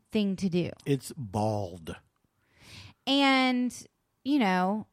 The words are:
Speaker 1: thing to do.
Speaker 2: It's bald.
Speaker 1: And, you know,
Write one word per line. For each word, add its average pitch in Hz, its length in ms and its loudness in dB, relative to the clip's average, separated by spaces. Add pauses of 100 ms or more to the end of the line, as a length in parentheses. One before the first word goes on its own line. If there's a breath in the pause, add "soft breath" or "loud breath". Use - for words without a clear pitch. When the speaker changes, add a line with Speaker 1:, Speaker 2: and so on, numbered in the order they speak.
(100)
Speaker 1:
thing 202 260 0
to 185 120 -2
do. 170 220 0 (160)
Speaker 2:
It's 139 300 -2
bald. 101 800 -4 (1080 loud breath)
Speaker 1:
And, 262 680 2 (500)
you 285 140 2
know, 190 540 2